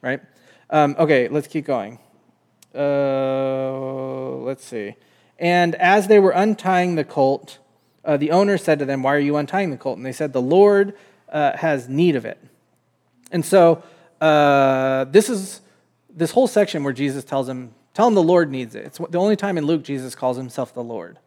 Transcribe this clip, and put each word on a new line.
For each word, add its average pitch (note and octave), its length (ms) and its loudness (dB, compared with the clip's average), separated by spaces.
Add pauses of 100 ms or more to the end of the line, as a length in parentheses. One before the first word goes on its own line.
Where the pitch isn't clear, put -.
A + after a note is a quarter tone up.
right? C3 200 -6 (500)
Um, D3 260 2
okay, C#3 300 4
let's D3 200 -4
keep D3 180 -6
going. A#2+ 340 -6 (720)
Uh, C3+ 1700 -4
let's C3 220 -8
see. G#2 300 -10 (440)
"And F3 360 0
as F#3 320 2
they G#3 120 8
were F#3+ 120 4
untying F#3 640 0
the D#3 80 -2
colt, - 540 -2 (480)
uh, D3+ 120 0
the C#3+ 140 -2
owner G3 260 2
said D#3 220 0
to D3 60 -4
them, C3+ 160 -4
'Why C3+ 140 0
are D3 40 2
you C#3+ 180 0
untying E3+ 340 -4
the B2+ 60 -8
colt?' B2+ 200 -8
And A#2+ 80 -14
they C3 60 -8
said, C#3+ 220 -6
'The C3 80 -2
Lord, G3 520 4 (380)
uh, D3 260 0
has C#3 320 -4
need D3+ 260 2
of A#2+ 100 -4
it.'" - 120 -12 (960)
And E3+ 120 -2
so, E3+ 380 4 (400)
uh, C3+ 840 2
this G3 240 4
is, G3 320 -8 (520)
this D#3+ 180 -4
whole B3+ 160 2
section F3+ 360 0
where C#3 100 -4
Jesus C3+ 300 -4
tells C3+ 240 -4
him, B2+ 260 -14 (200)
"Tell A3 140 4
him A3+ 80 4
the F#3+ 80 4
Lord E3+ 280 4
needs B2+ 240 -8
it." G#2+ 100 -14
It's - 120 -20
the E3 200 -6
only G3+ 180 2
time G3 220 -4
in D3+ 80 -4
Luke D3+ 180 0
Jesus C3 300 -10
calls B2+ 240 -4
himself B2+ 360 -10
the B2 100 -10
Lord. G2+ 420 -14